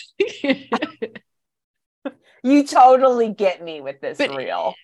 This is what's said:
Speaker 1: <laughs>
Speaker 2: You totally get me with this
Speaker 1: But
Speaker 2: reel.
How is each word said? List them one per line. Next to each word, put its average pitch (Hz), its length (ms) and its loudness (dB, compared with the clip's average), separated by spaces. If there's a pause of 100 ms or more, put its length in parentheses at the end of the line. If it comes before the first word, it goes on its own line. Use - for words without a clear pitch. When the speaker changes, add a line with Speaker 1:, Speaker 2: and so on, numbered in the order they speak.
(180)
Speaker 1:
<laughs> - 1000 -6 (1300)
Speaker 2:
You 285 220 2
totally 254 680 4
get 185 320 -2
me 160 180 -14
with 139 200 -12
this 127 160 -10
Speaker 1:
But 262 180 -4
Speaker 2:
reel. 90 380 -6 (100)